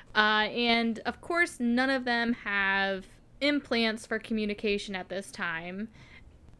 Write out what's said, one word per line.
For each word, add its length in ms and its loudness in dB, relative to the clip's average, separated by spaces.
Uh, 340 4
and, 560 2
of 160 -6
course, 380 0
none 320 2
of 140 0
them 280 2
have 600 0
implants 680 0
for 100 -2
communication 800 -2
at 140 -8
this 200 -8
time. 600 -6